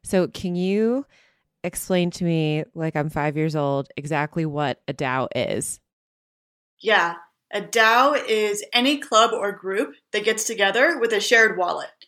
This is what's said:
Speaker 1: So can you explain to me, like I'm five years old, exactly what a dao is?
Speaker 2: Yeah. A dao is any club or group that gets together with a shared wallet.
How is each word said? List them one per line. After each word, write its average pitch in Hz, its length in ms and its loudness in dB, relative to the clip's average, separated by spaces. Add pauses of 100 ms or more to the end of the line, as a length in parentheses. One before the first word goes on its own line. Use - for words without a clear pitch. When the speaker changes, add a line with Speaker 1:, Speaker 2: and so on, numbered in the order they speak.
Speaker 1:
So 185 240 2
can 175 260 -6
you 214 520 0 (580)
explain 180 480 -2
to 180 120 -6
me, 156 400 0 (100)
like 160 200 -4
I'm 151 160 -2
five 147 260 -2
years 156 200 0
old, 139 400 -2
exactly 151 500 -4
what 147 400 -4
a - 80 -8
dao 131 400 -2
is? - 460 -4 (1000)
Speaker 2:
Yeah. 175 380 0 (360)
A 202 80 -4
dao 233 560 4 (120)
is 214 440 0
any 269 260 2
club 226 340 4
or 202 180 -4
group 196 440 -6 (180)
that 214 120 -4
gets 220 200 0
together 226 560 2
with 226 120 0
a 202 60 2
shared 220 400 4
wallet. 165 500 -4